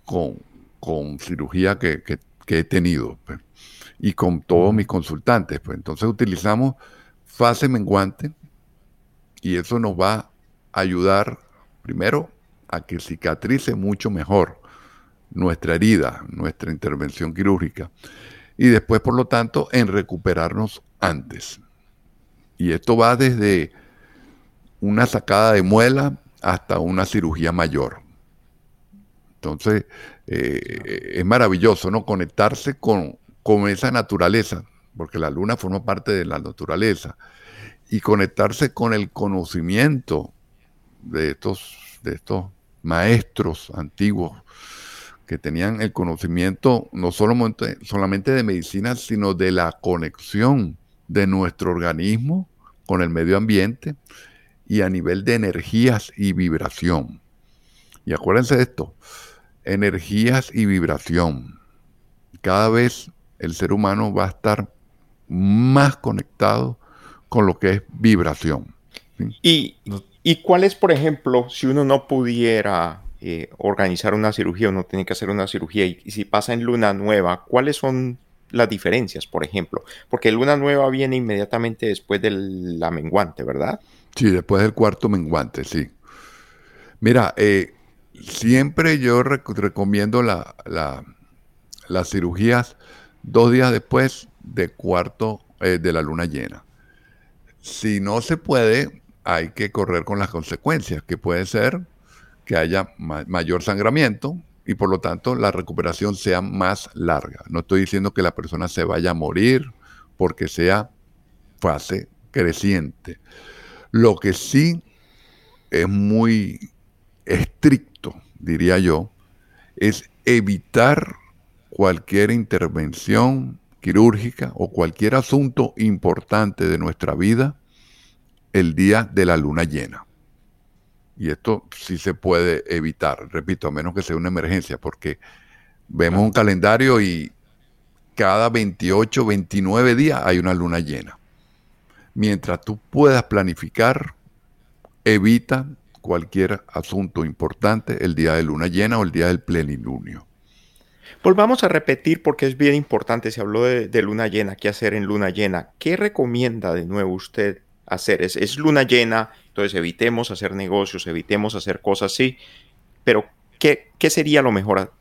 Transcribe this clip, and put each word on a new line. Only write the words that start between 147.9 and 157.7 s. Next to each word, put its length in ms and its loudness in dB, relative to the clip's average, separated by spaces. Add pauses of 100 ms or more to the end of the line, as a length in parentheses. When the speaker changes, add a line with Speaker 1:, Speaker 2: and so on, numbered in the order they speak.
Speaker 1:
el 120 0
día 180 2
de 100 2
luna 240 -2
llena 300 0
o 60 0
el 80 -2
día 160 0
del 120 0
plenilunio. 880 -6 (960)
Speaker 3:
Volvamos 400 4
a 40 2
repetir 540 0
porque 240 0
es 120 -2
bien 180 4
importante, 560 -2
se 100 -8
habló 220 0
de, 240 0
de 140 2
luna 260 -2
llena, 280 -2
qué 140 -2
hacer 240 -2
en 120 -2
luna 240 0
llena. 400 -4 (100)
¿Qué 180 -2
recomienda 760 -2
de 120 -4
nuevo 280 -4
usted 480 -6 (240)